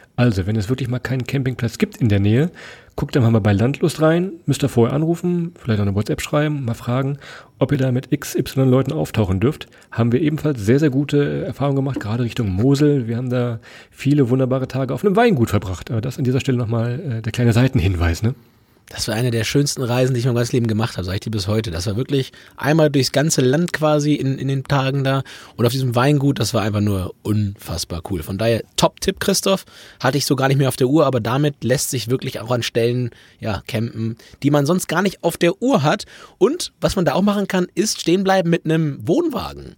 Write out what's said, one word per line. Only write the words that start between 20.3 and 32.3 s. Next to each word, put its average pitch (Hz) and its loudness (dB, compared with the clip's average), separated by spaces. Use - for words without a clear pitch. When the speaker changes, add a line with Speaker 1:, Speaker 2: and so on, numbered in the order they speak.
Speaker 2:
ganzen 117 0
Leben 117 2
gemacht 110 -2
habe, 90 -6
sag 92 -4
ich 98 -4
dir - -8
bis 104 -4
heute. 110 0
Das 92 -6
war 101 -2
wirklich 135 -2
einmal 151 4
durchs 135 0
ganze 151 2
Land 147 2
quasi 151 2
in, 135 0
in 131 -6
den 135 -2
Tagen 135 0
da 135 0
und 117 2
auf 117 2
diesem 131 -2
Weingut, 139 2
das 123 -2
war 113 0
einfach 104 0
nur 98 0
unfassbar 101 -4
cool. 85 -4
Von 95 -8
daher 110 0
Top-Tipp, - 0
Christoph, 196 -2
hatte 135 0
ich - -2
so 139 0
gar 131 0
nicht 135 2
mehr 139 2
auf 123 -2
der 127 2
Uhr, 147 4
aber 131 0
damit 139 -2
lässt - 0
sich 117 -6
wirklich 127 -4